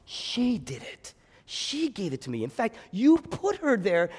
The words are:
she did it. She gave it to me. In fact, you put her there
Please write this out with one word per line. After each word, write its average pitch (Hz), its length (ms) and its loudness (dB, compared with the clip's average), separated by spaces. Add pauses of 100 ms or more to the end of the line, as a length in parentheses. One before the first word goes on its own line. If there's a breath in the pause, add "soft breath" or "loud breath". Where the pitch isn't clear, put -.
she 247 540 -2
did 139 240 -12
it. - 320 -16 (320 soft breath)
She 302 420 -4
gave 190 240 -4
it 131 100 -4
to 131 80 -8
me. 113 140 -2
In 139 60 -4
fact, 233 260 -2 (140)
you 277 260 6
put - 420 -2
her 269 200 4
there 170 400 2